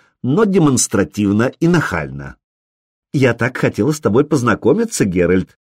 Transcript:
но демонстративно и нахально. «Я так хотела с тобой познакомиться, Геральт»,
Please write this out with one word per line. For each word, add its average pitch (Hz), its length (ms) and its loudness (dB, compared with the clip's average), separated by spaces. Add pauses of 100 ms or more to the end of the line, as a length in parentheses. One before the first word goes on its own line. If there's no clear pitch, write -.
(220)
но 151 240 0
демонстративно 113 1120 0
и 165 80 2
нахально. 73 720 -4 (760)
«Я 127 200 2
так 120 240 -6
хотела 143 340 -2
с 151 80 -6
тобой 120 260 2
познакомиться, 143 800 0
Геральт», 90 520 0 (180)